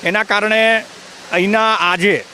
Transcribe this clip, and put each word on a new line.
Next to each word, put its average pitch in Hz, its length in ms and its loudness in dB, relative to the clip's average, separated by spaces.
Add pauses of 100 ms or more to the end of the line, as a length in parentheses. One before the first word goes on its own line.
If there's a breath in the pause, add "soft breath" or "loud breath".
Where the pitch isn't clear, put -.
એના 190 200 0
કારણે 220 600 2 (480)
અહીંના 214 420 2
આજે 175 500 0 (100)